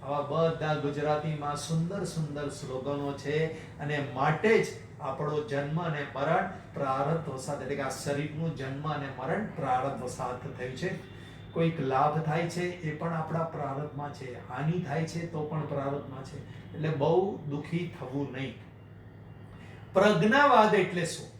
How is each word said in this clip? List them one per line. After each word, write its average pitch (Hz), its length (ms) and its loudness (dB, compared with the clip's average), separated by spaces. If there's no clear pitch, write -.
આવા 143 180 -2
બધા 156 540 2
ગુજરાતીમાં 147 800 0
સુંદર 165 480 0
સુંદર 147 460 -2
સ્લોગનો 139 640 -2
છે 151 320 0
અને 143 340 -2
માટે 156 500 6
જ - 40 -2
આપણો 147 420 -2
જન્મ 147 380 -2
અને 147 240 -2
મરણ 165 340 4
પ્રારબ્ધ 139 560 0
વસાત, 135 320 -4
એટલે 135 140 -2
કે 143 60 -2
આ - 80 -2
શરીરનું 151 640 -2
જન્મ 139 380 -4
અને 143 140 -4
મરણ 208 280 -2
પ્રારબ્ધ 135 580 0
વસાત 123 540 -6
થયું 127 180 -6
છે. 175 360 -4
કોઈક 165 280 2
લાભ 143 440 4
થાય 165 260 2
છે 175 320 -4
એ 151 140 -4
પણ 170 180 -4
આપણા 165 300 -2
પ્રારબ્ધમાં 143 680 -4
છે, 123 340 -10
હાનિ 160 320 0
થાય 147 240 0
છે 165 280 -4
તો 151 140 -2
પણ 151 220 -2
પ્રારબ્ધમાં 139 560 -4
છે. - 520 -12
એટલે 156 140 -2
બહુ 165 480 4
દુખી 156 600 -4
થવું 135 320 -4
નહીં. 131 220 -6
પ્રજ્ઞાવાદ 214 800 8
એટલે 180 320 4
શું? - 220 -6